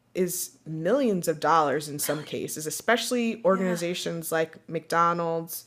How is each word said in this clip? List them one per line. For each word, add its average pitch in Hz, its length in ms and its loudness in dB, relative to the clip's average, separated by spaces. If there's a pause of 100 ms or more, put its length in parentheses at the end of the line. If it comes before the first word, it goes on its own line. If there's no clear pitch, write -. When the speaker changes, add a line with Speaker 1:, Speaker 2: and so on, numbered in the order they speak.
(140)
Speaker 1:
is - 520 -2
millions 180 600 0
of 160 120 -2
dollars 151 480 4
in 147 100 -8
some 147 260 -2
cases, 156 420 -6
especially 233 720 0
Speaker 2:
Yeah. - 80 -
Speaker 1:
organizations 175 880 0
like 160 240 0 (120)
McDonald's, 165 1000 0